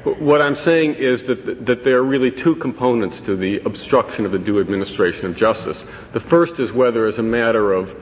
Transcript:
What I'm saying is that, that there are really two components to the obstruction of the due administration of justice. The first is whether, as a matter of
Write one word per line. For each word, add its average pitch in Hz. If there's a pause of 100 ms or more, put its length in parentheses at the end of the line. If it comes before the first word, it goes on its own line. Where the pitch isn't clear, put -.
What 147
I'm 143
saying 160
is 127
that, 113
that 120
there 127
are 127
really 131
two 160
components 117
to 98
the 95
obstruction -
of 92
the 95
due 101
administration 95
of 87
justice. 110 (280)
The -
first 170
is 107
whether, 117
as 107
a 113
matter 113
of 95